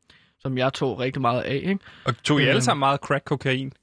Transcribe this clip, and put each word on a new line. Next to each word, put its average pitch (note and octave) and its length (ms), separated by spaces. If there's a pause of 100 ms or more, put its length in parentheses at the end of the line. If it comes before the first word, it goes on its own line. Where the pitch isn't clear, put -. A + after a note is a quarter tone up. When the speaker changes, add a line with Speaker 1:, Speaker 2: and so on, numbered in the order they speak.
(420)
Speaker 1:
som C3 160
jeg C3 140
tog B2+ 260
rigtig C3 240
meget A#2+ 200
af, B2+ 120
ikke? F#3 240 (260)
Speaker 2:
Og - 180
tog D3 180
I - 20
alle B2 100
Speaker 1:
Øhm. - 80
Speaker 2:
sammen D#3+ 180
meget C#3 220
crack - 240
kokain? C3+ 480 (100)